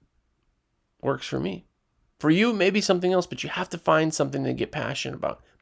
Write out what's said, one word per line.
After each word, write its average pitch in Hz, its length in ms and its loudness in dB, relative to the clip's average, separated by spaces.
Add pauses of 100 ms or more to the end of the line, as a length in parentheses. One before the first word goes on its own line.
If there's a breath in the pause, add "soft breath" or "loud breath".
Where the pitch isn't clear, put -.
(1000)
works 131 240 -2
for 131 140 -4
me. 180 260 -6 (540)
For 151 100 2
you, 214 240 4
maybe 196 260 2
something 180 320 2
else, 185 160 2
but - 160 -10
you 147 60 -8
have 185 200 -6
to 175 80 -8
find 160 360 2
something 139 320 -2
to 127 80 -2
get - 180 -4
passionate 123 460 -6
about. - 260 -6 (180)